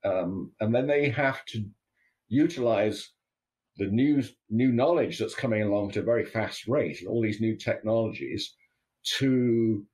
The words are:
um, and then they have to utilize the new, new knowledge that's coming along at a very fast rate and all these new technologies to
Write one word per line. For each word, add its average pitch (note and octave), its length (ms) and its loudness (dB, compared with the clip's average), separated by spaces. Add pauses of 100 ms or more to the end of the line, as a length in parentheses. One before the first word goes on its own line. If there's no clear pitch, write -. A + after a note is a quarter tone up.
um, F#2 540 -2
and A2 140 0
then B2+ 140 2
they C#3+ 220 2
have C#3 360 -2
to G#2+ 200 -8 (640)
utilize A2+ 800 0 (680)
the G2 100 -2
new, C3+ 340 2 (300)
new B2 200 4
knowledge B2+ 460 2
that's - 160 -4
coming G#2+ 300 0
along G2+ 260 0
at G2 80 -6
a G#2 60 -2
very A#2 200 2
fast - 440 -6
rate C3+ 320 0
and - 100 -10
all A#2 120 0
these G#2+ 200 0
new A2 160 0
technologies A2 960 -2 (640)
to A#2 680 2 (100)